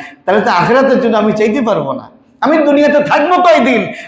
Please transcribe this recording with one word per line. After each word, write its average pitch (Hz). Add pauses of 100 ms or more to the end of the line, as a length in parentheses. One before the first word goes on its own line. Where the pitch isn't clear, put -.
(240)
তাহলে 202
তো 226
আখিরাতের 240
জন্য 220
আমি 208
চাইতে 214
পারবো 160
না। - (300)
আমি 285
দুনিয়াতে 294
থাকবো 349
কয়দিন? 254 (140)